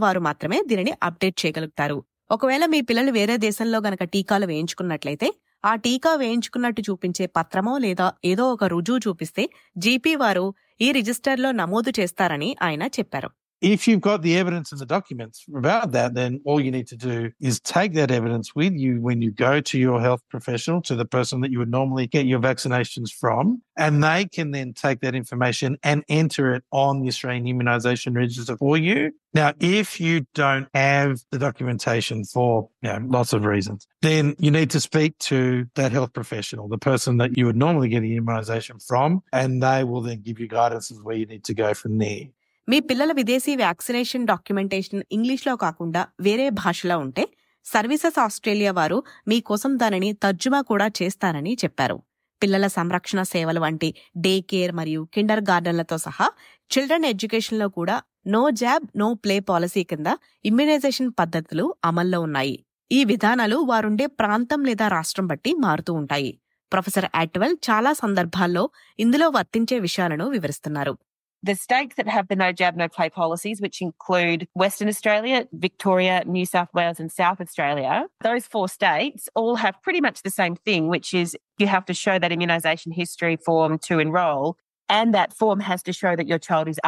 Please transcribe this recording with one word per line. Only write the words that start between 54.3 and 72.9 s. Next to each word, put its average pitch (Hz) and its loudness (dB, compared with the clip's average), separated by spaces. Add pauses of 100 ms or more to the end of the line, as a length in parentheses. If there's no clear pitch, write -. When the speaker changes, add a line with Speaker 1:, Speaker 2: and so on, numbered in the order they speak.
Speaker 1:
కేర్ 180 0
మరియు 156 -4 (140)
కిండర్ 214 2
గార్డెన్లతో 170 0
సహా 180 0 (460)
చిల్డ్రన్ 294 2
ఎడ్యుకేషన్‌లో 214 -2 (100)
కూడా 185 0 (380)
no 233 4 (180)
jab, 254 2 (200)
no 214 2 (160)
play 202 0 (100)
పాలసీ 180 0
కింద 151 -4 (440)
ఇమ్యునైజేషన్ 269 2
పద్ధతులు 165 -2 (240)
అమల్లో 175 0
ఉన్నాయి. 139 -2 (400)
ఈ 277 6 (100)
విధానాలు 233 2 (120)
వారుండే 220 2 (160)
ప్రాంతం 240 0
లేదా 214 0 (100)
రాష్ట్రం 180 -4
బట్టి 247 -2 (140)
మారుతూ 160 0
ఉంటాయి. 143 -2 (400)
ప్రొఫెసర్ 190 0 (120)
అట్వెల్ 208 0 (120)
చాలా 233 4 (100)
సందర్భాల్లో 180 0 (400)
ఇందులో 294 4 (100)
వర్తించే 226 0
విషయాలను 170 -2 (100)
వివరిస్తున్నారు. 147 -4 (540)
Speaker 3:
The 196 0
states 254 -2
that 220 -2
have 196 0
the 196 0
no 185 2
jab, 180 2
no 165 0